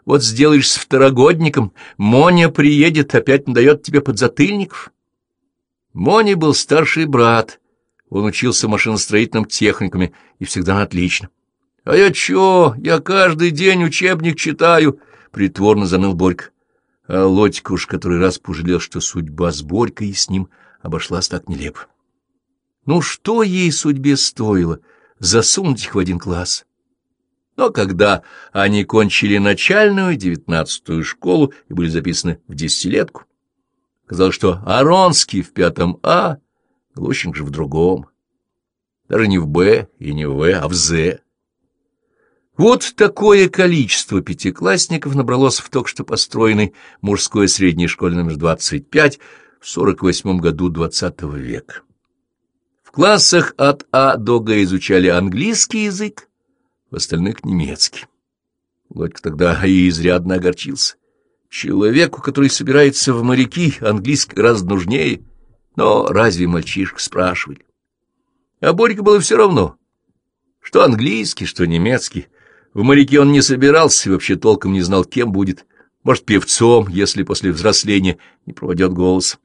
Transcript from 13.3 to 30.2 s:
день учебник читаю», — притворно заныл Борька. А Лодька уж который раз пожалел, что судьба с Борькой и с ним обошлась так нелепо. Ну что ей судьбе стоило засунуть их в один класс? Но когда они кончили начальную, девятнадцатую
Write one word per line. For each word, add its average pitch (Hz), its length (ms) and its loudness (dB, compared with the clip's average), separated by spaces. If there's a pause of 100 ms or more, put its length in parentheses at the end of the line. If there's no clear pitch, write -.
день 180 340 0
учебник 170 500 -2
читаю», — 160 640 2 (320)
притворно 101 540 0
заныл 95 280 0
Борька. 90 340 -2 (600)
А 95 180 0
Лодька 95 460 2
уж 90 160 -6
который 87 320 -4
раз 90 180 0
пожалел, 85 440 -4
что - 180 -12
судьба 82 540 -6
с 73 80 -12
Борькой 104 480 -4
и 98 40 -10
с - 160 -6
ним 95 200 -4 (320)
обошлась 85 480 -6
так 90 180 -10
нелепо. 71 380 -12 (1000)
Ну - 160 0
что 226 420 -2
ей 185 280 -2
судьбе 143 460 -2
стоило 92 640 -2 (400)
засунуть 113 680 0
их - 100 -8
в - 20 -2
один 90 220 -2
класс? 90 460 -8 (880)
Но 170 140 0
когда 98 540 0 (280)
они 101 320 0
кончили 104 540 2
начальную, 185 800 2
девятнадцатую 82 880 -4